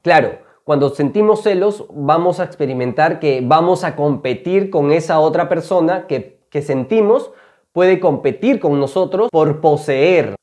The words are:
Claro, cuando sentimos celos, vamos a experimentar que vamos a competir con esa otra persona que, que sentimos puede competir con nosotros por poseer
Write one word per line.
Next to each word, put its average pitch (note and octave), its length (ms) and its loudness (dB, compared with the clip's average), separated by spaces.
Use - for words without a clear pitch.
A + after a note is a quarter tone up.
Claro, D#3 340 2
cuando C#3+ 280 0
sentimos G#3+ 520 0
celos, G3+ 500 -2
vamos E3 460 0
a F#3 60 -4
experimentar C3+ 760 -2
que C3+ 240 -2
vamos E3 400 2
a D#3+ 140 -6
competir D3 760 -2
con D3 220 0
esa E3 260 0
otra D#3 300 0
persona F3 580 -2
que, - 320 -8
que C#3+ 140 -6
sentimos G#3 720 0
puede F3+ 260 2
competir F3+ 600 0
con C#3+ 180 0
nosotros F#3 540 -2
por D#3 300 2
poseer D3 800 2